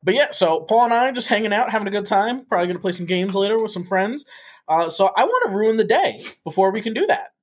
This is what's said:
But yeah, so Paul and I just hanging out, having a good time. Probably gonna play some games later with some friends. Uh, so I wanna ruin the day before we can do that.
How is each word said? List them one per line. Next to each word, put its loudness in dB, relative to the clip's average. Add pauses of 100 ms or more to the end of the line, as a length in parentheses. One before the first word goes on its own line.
But 0
yeah, 0
so 2
Paul 4
and 2
I 2
just -6
hanging 0
out, 0
having -2
a -8
good -2
time. 0
Probably 0
gonna -4
play -4
some -8
games -2
later 0
with -4
some -8
friends. -2 (440)
Uh, 2
so 2
I 4
wanna 0
ruin 2
the 2
day 0 (240)
before 2
we -4
can -4
do 0
that. -2